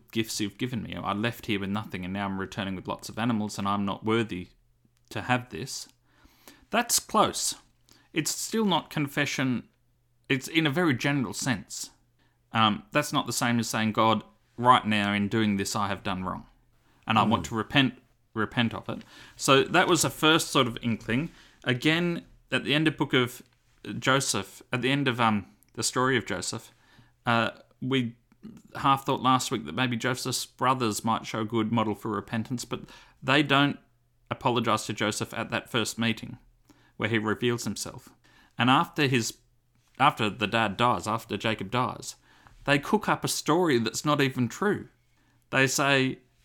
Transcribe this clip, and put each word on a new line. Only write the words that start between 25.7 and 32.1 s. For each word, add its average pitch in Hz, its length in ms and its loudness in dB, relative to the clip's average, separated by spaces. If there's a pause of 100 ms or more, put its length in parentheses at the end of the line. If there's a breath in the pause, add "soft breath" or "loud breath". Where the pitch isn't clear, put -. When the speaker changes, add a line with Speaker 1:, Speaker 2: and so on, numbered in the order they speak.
Speaker 1:
the 113 80 -6
story 127 340 2
of 110 100 0
Joseph, - 460 -8 (540 soft breath)
uh, 117 240 2 (300)
we 127 340 -2 (640)
half 139 280 0
thought 139 180 -2
last 127 280 2
week 113 160 -4
that 78 80 -10
maybe 123 220 -2
Joseph's 127 500 -4
brothers 127 580 0
might 110 220 -2
show 113 140 -6
a 113 40 -2
good 110 280 0
model 107 220 0
for - 160 -10